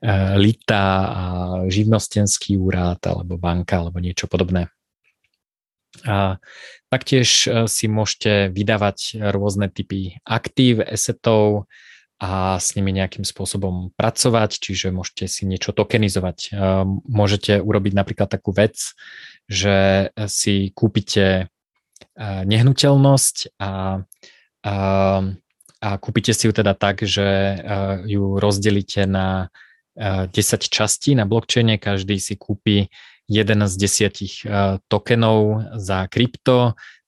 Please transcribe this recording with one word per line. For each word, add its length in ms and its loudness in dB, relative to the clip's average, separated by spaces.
e, 80 0
LITA 500 2
a 160 -6
živnostenský 880 0
úrad 480 0
alebo 320 -4
banka 400 -2
alebo 240 -6
niečo 240 -6
podobné. 400 0
A 320 0
taktiež, 560 2
e, 240 2
si 160 -2
môžete 640 0
vydávať 800 -2
rôzne 400 -2
typy 560 -8
aktív, 560 2
assetov 880 0
a 400 -2
s 240 -4
nimi 160 0
nejakým 320 -4
spôsobom 720 -6
pracovať, 560 0
čiže 320 -6
môžete 400 -6
si 160 -8
niečo 320 -4
tokenizovať. 640 0
E, 20 -20
môžete 500 2
urobiť 320 0
napríklad 400 0
takú 240 -4
vec, 400 0
že 640 2
si 480 -2
kúpite 800 0
nehnuteľnosť 1120 2
a, 400 -4
a, 120 -4
a 60 -4
kúpite 320 -2
si 160 0
ju 80 2
teda 160 4
tak, 320 -2
že, 240 0
e, 280 0
ju 320 -2
rozdelíte 640 0
na, 480 -2
e, 320 -2
desať 400 -2
častí 400 0
na 160 2
blockchaine, 480 2
každý 480 -2
si 160 -8
kúpi 480 0
jeden 400 2
z 80 -4
desiatich, 720 -2
e, 400 0
tokenov 880 2
za 320 -4
krypto, 720 0